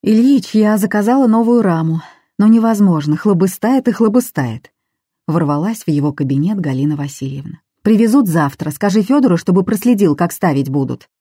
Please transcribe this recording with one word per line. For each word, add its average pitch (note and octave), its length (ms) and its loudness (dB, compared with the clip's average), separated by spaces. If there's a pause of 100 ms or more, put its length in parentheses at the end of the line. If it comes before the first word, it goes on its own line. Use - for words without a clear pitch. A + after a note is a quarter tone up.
"Ильич, A#3 460 2
я G#3+ 220 2
заказала G#3 500 0
новую A3+ 340 2
раму, E3 400 0 (360)
но G#3 100 2
невозможно, G3+ 720 2
хлобыстает G#3 720 0
и - 20 0
хлобыстает", G3+ 800 -2 (560)
ворвалась E3 560 -2
в - 60 -6
его D3 240 0
кабинет D3 480 -2
Галина C#3+ 340 -2
Васильевна. C#3 640 -12 (220)
"Привезут A3 480 2
завтра, D3+ 420 -2
скажи G3+ 300 -2
Федору, B3+ 340 2
чтобы F#3 300 0
проследил, G3+ 500 0
как E3+ 160 -2
ставить C#3 380 -2
будут. C3 400 -6 (120)